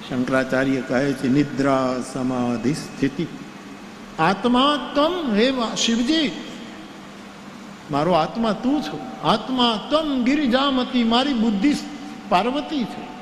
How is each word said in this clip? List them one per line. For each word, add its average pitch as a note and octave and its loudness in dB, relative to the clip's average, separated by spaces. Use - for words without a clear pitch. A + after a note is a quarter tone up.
શંકરાચાર્ય C3 2
કહે C3+ 0
છે, C3 -2
"નિદ્રા C3 2
સમાધિ B2 0
સ્થિતિ - -4
આત્મા B3 2
તમ D4+ 2
હે A3+ 4
વા-, A#3+ -2
શિવજી, B3 2
મારો D3+ 2
આત્મા F#3+ 2
તું C4+ 0
છો, - -8
આત્મા A3 2
તમ C#4+ 2
ગિરિજામતી, C4 2
મારી B3 4
બુદ્ધિ A3+ 4
પાર્વતી B3 0
છે. - -8